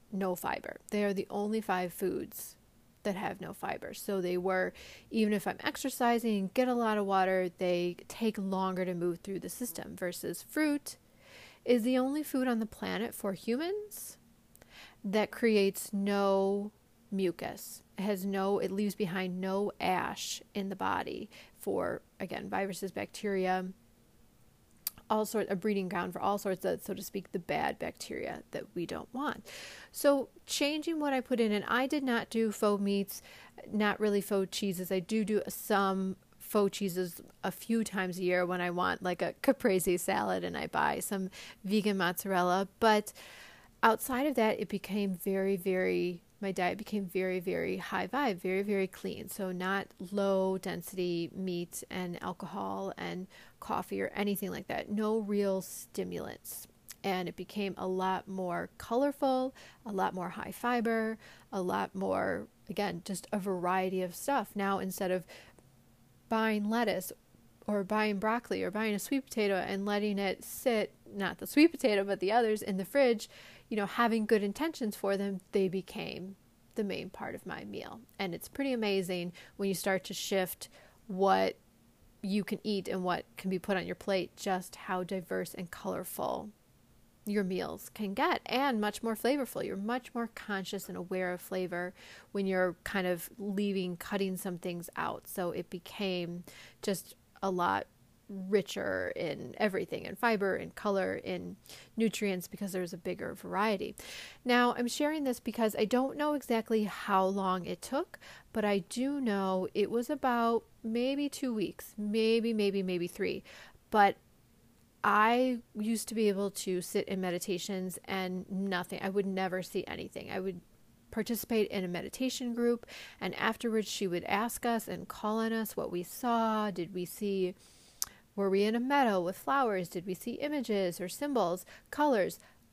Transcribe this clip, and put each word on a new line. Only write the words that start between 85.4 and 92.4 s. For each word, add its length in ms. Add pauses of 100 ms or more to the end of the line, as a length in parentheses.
and 160
colorful 800 (760)
your 200
meals 480
can 200
get, 320
and 360
much 200
more 140
flavorful. 500
You're 120
much 360
more 220
conscious 540
and 80
aware 340
of 80
flavor 540 (400)
when 120